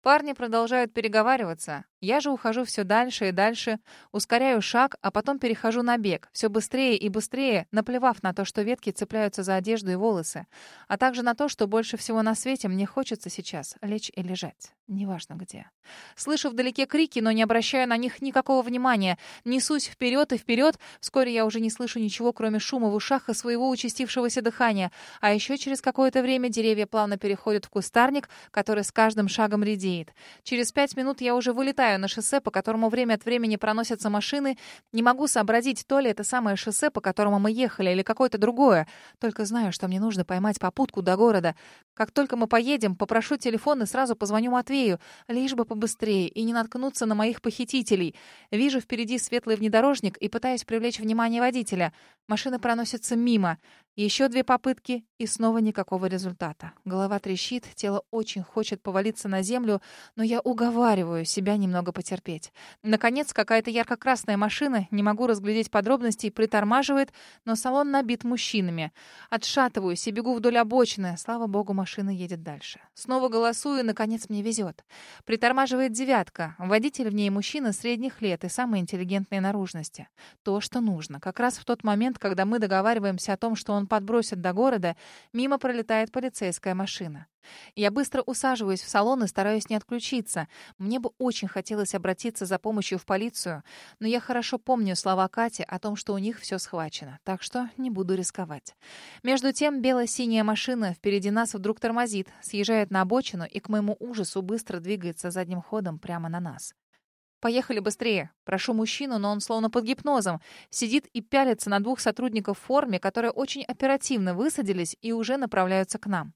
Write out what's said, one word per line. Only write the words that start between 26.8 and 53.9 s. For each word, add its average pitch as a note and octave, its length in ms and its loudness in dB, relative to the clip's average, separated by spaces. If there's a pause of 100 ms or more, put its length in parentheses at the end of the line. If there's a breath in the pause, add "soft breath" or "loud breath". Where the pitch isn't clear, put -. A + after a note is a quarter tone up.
плавно G#3 320 0
переходят G3+ 480 0
в - 40 -20
кустарник, B3+ 600 2 (220 loud breath)
который G#3 320 0
с - 80 -6
каждым G#3+ 360 4
шагом G#3 360 2
редеет. F#3 500 -2 (300 loud breath)
Через A#3+ 280 -2
пять C#4 240 2
минут C4+ 260 -2
я A#3+ 140 2
уже B3 180 2
вылетаю B3+ 460 2
на F#3+ 80 0
шоссе, B3 340 0
по G#3+ 100 -2
которому A3 380 0
время A#3+ 260 2
от G#3+ 100 -10
времени A#3 300 2
проносятся A3 540 -2
машины. C4+ 480 0 (340 loud breath)
Не A3+ 100 0
могу B3+ 260 4
сообразить, A#3 600 2
то C#4 120 4
ли B3+ 100 2
это G#3 140 -2
самое A3 340 0
шоссе, A3 320 0
по G3+ 120 -2
которому G3+ 380 2
мы G#3+ 120 4
ехали, A3 400 0
или F#3+ 120 2
какое-то A3+ 340 2
другое. A3 500 6 (320 loud breath)
Только A3 260 -4
знаю, G#3+ 260 0
что - 160 -6
мне F#3 120 -2
нужно G3+ 260 0
поймать G3 340 0
попутку G3+ 420 0
до F3+ 140 4
города. F#3+ 400 4 (380 loud breath)
Как A3 180 -2
только C4+ 240 0
мы A3+ 120 0
поедем, A3+ 480 2
попрошу A3+ 420 0
телефон B3 460 0
и - 20 2
сразу B3+ 300 0
позвоню A3 360 0
Матвею, B3 480 2 (280 loud breath)
лишь C4 280 -2
бы A#3 100 0 (120)
побыстрее G#3 500 0
и - 160 -4
не A3+ 100 0
наткнуться A#3+ 520 -2
на G#3+ 100 2
моих A3 260 0
похитителей. A3 760 0 (360 loud breath)
Вижу C4 280 2
впереди A#3 380 -4
светлый A3+ 380 -2
внедорожник A3 600 2
и G#3+ 100 -4
пытаюсь B3 360 -2
привлечь A3+ 360 -4
внимание A#3 420 0
водителя. G#3+ 520 0 (340 soft breath)
Машина A#3+ 320 -2
проносится A#3 560 -2
мимо. A3 420 4 (380 soft breath)